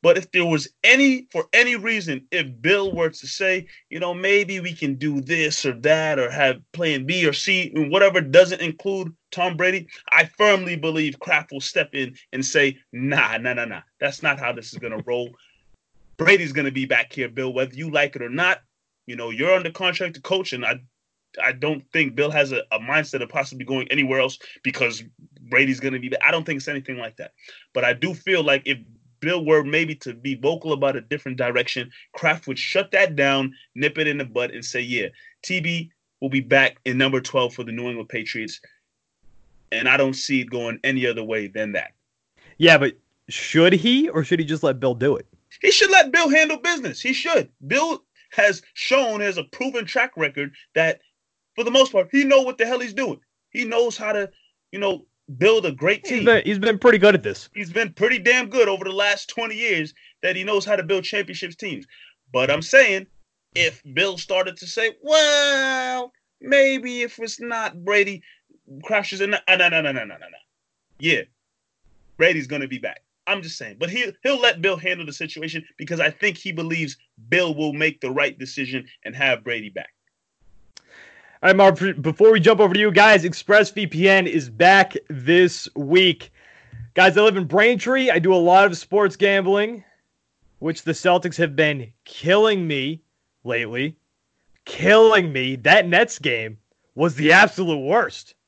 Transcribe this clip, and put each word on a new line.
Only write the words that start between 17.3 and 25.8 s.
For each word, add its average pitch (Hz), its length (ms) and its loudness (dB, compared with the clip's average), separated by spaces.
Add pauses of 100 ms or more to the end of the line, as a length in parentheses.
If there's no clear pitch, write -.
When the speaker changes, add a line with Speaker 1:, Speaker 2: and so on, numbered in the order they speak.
Speaker 1:
whether 127 220 -4
you 156 160 -10
like 147 240 -2
it 131 80 -10
or 117 60 -10
not. 180 340 -2 (420)
You 120 100 -16
know, 117 140 -10
you're 139 240 0
under 175 160 0
contract 170 460 -6
to 139 60 -20
coach, 185 300 -4
and 123 140 -8
I, 123 160 -4 (600)
I 131 80 0
don't 139 400 -6
think 139 240 -2
Bill 147 160 0
has 143 200 0
a, 123 200 -6
a 110 80 -4
mindset 139 420 -4
of 120 80 -10
possibly 135 360 -8
going 131 260 -4
anywhere 135 280 0
else 135 200 -2 (240)
because 117 400 -6 (380)
Brady's 131 380 0
gonna 131 200 -6